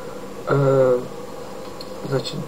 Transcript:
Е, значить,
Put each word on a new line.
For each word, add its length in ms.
Е, 420
значить, 260